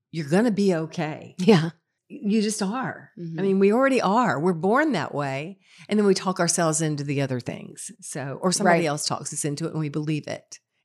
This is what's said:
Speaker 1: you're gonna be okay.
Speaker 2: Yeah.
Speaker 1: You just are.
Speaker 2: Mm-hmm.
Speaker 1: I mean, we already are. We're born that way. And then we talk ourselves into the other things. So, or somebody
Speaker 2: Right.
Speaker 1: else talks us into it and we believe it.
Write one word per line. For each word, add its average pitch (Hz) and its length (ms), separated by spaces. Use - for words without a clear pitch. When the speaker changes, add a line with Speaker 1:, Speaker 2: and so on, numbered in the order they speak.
Speaker 1:
you're 160 180
gonna 208 200
be 196 240
okay. 160 640
Speaker 2:
Yeah. 175 320
Speaker 1:
You 214 320
just 214 220
are. 196 560
Speaker 2:
Mm-hmm. 165 200
Speaker 1:
I 185 40
mean, 196 160
we 196 120
already 262 300
are. 190 380
We're 180 140
born 233 400
that 151 200
way. 143 460
And 208 120
then 208 80
we 196 80
talk 190 240
ourselves 165 420
into 151 220
the 139 180
other 131 180
things. - 520
So, 143 400
or 185 100
somebody 175 300
Speaker 2:
Right. 165 60
Speaker 1:
else 147 180
talks - 280
us 151 120
into 147 200
it 156 60
and 156 80
we 151 100
believe 151 380
it. - 320